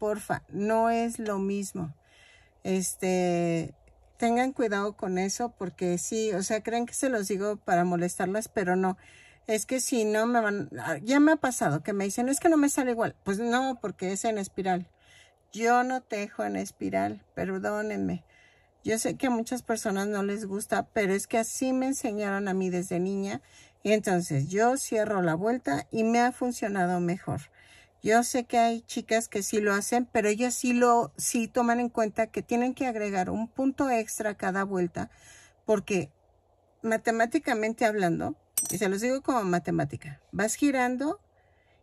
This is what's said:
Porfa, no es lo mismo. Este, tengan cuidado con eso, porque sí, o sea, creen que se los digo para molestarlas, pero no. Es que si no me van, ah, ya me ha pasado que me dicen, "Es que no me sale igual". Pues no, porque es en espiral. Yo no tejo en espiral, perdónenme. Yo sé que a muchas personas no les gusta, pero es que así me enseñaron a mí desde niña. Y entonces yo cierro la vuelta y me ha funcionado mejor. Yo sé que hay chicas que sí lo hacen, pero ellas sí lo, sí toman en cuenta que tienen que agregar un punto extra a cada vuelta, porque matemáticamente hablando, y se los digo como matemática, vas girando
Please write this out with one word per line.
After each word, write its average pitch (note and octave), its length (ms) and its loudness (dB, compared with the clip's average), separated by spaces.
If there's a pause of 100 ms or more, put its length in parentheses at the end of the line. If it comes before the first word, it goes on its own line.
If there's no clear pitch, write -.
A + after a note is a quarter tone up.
Porfa, - 480 -2
no A3+ 420 2
es A#3 300 0
lo G#3 180 -2
mismo. G3 560 -4 (720)
Este, F3+ 1080 0 (440)
tengan A#3+ 360 2
cuidado G#3 440 -2
con F#3 220 -2
eso, G3+ 380 -2
porque F3+ 420 -2
sí, A3 340 -2
o F#3 100 -2
sea, G#3+ 200 -2
creen A#3 240 -2
que - 80 -12
se C4+ 140 -2
los G#3 200 -2
digo G#3 280 -2
para F3+ 280 2
molestarlas, F3+ 640 -2
pero F3+ 280 0
no. F#3 200 0 (500)
Es G#3+ 200 0
que C4 140 -2
si A#3+ 240 0
no G#3+ 220 2
me A#3+ 140 4
van, G3+ 380 -2
ah, D3 240 -4
ya C4 180 4
me D4+ 120 8
ha D#4+ 40 4
pasado F3+ 460 0
que G#3+ 100 -4
me G3 120 -2
dicen, A#3+ 240 -2
"Es C#4+ 120 0
que F4 80 4
no D#4+ 80 6
me C#4+ 120 6
sale B3+ 240 0
igual". A3 220 -2 (100)
Pues G3 140 -2
no, B3 420 0
porque F#3+ 320 -4
es G3 120 -4
en A3 140 0
espiral. F#3 500 -2 (640)
Yo A#3+ 320 4
no B3+ 180 -4
tejo G#3 420 -6
en G3+ 120 -2
espiral, G3 640 -4 (120)
perdónenme. G3 920 -4 (600)
Yo A3 140 0
sé - 180 -2
que C4+ 120 -2
a - 20 0
muchas A#3+ 320 -2
personas G#3 460 -2
no G#3 140 -2
les G3+ 240 -4
gusta, G3+ 460 -2
pero G3 220 2
es G3+ 120 -2
que A#3 120 0
así C4 340 -2
me C4 140 0
enseñaron G3+ 600 -2
a F#3 60 0
mí F#3 160 0
desde F3 300 -2
niña. G3 400 -2 (420)
Y G#3 100 2
entonces F3 560 2
yo A3+ 280 2
cierro G#3+ 460 0
la D#3+ 120 2
vuelta B3 560 -2
y A3+ 140 0
me A#3 160 4
ha B3 120 4
funcionado G3+ 680 -2
mejor. F3 420 -2 (640)
Yo A3+ 160 6
sé A#3+ 220 -2
que A#3+ 140 0
hay A#3 240 2
chicas A3+ 440 -2
que G3+ 160 -4
sí G#3+ 180 0
lo G#3 140 2
hacen, A#3+ 380 0
pero G#3 160 2
ellas A#3+ 260 0
sí B3 180 0
lo, A#3+ 440 4
sí - 320 0
toman A#3+ 320 2
en A#3+ 80 0
cuenta A3 400 0
que - 120 -6
tienen A#3+ 320 0
que C4 140 -4
agregar G3+ 440 -2
un G#3+ 180 -4
punto C4+ 420 0
extra A3 400 -2
a G3 60 -6
cada G3 260 -2
vuelta, F#3+ 480 -2 (540)
porque G3 480 0 (720)
matemáticamente A3+ 1000 0
hablando, F#3+ 520 0 (340)
y F3+ 80 -4
se G3+ 100 2
los G3 120 0
digo B3+ 220 -2
como B3 200 0
matemática, E3+ 760 -2 (100)
vas G#3 240 -2
girando C4+ 640 0 (640)